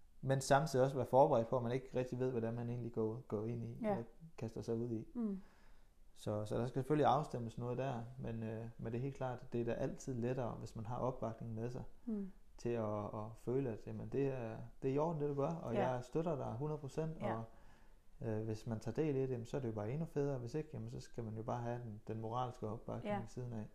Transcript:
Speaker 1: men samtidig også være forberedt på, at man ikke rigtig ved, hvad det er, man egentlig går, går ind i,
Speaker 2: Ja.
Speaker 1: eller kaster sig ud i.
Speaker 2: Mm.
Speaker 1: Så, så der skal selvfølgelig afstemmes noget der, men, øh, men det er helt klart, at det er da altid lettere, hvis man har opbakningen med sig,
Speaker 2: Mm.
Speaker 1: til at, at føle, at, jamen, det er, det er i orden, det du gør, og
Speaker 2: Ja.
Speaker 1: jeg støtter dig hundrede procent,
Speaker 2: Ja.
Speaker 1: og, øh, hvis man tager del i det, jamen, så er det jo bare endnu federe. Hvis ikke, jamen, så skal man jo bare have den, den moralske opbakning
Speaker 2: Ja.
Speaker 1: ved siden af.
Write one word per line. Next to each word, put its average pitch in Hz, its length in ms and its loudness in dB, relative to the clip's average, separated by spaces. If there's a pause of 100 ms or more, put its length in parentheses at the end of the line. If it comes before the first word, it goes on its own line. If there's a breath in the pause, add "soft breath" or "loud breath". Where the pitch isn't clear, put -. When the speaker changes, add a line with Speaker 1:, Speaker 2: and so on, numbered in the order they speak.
(220)
Speaker 1:
men 131 200 4
samtidig 135 440 8
også 139 120 4
være 120 80 2
forberedt 131 420 8
på, 131 100 4
at 120 60 0
man 117 80 0
ikke 127 240 -2
rigtig 127 240 0
ved, 131 120 2
hvad 117 100 0
det 113 60 2
er, 117 60 0
man 120 160 -2
egentlig 120 220 -4
går, 113 360 0
går 107 180 0
ind 117 180 -2
i, 117 180 -6
Speaker 2:
Ja. 214 100 4
Speaker 1:
eller 147 120 0 (340)
kaster 113 240 -4
sig 117 140 0
ud 120 160 0
i. 113 240 -2
Speaker 2:
Mm. 208 260 0 (720 loud breath)
Speaker 1:
Så, 107 300 -2
så 110 120 0
der 117 100 2
skal - 140 -2
selvfølgelig 147 260 6
afstemmes 120 500 4
noget 123 200 -2
der, 127 260 0 (140)
men, 113 260 -4
øh, 110 220 -4 (120)
men 117 160 -4
det 117 40 0
er 120 40 -2
helt 135 140 -2
klart, 127 260 -2
at - 120 -8
det 120 80 2
er 117 40 0
da 120 80 2
altid - 400 -2
lettere, 120 380 0
hvis 120 240 -8
man 113 100 -6
har 120 120 -2
opbakningen 117 580 -2
med 113 140 -2
sig, 127 140 -4 (220)
Speaker 2:
Mm. 202 260 -2 (260)
Speaker 1:
til - 120 -2
at, 107 360 0
at 107 200 -4 (200)
føle, 127 240 2
at, 107 180 -6
jamen, 110 220 -6
det 135 180 2
er, 117 300 -4 (240)
det 135 80 2
er 131 40 4
i 139 40 4
orden, 156 240 2
det 147 80 2
du 143 60 0
gør, 143 160 2
og 160 220 -2
Speaker 2:
Ja. 131 160 4
Speaker 1:
jeg 123 140 0
støtter 165 320 0
dig 127 180 -2
hundrede 147 260 -2
procent, 160 420 -4
Speaker 2:
Ja. 110 160 2
Speaker 1:
og, 117 60 -4 (800 loud breath)
øh, 110 220 0
hvis 110 240 -4
man 110 120 0
tager 113 160 -4
del 151 200 4
i 131 60 2
det, 131 80 2
jamen, 117 160 -2
så 147 120 -4
er 143 40 -2
det 123 60 0
jo 110 60 0
bare 107 180 -2
endnu 156 140 -2
federe. 143 340 0
Hvis 120 160 -4
ikke, 151 180 -4
jamen, 113 180 -6
så 131 80 -6
skal 123 240 -6
man 110 120 -4
jo 110 80 -4
bare 120 180 -2
have 120 220 -2
den, 107 240 -8
den 110 140 -4
moralske 113 460 -2
opbakning 117 480 -4
Speaker 2:
Ja. - 40 0
Speaker 1:
ved 117 80 -6
siden 123 260 -6
af. - 220 -4